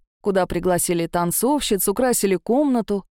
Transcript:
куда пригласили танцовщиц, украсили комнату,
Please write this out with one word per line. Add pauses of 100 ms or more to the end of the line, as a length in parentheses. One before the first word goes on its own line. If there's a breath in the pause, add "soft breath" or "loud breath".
(220)
куда
пригласили
танцовщиц,
украсили
комнату, (160)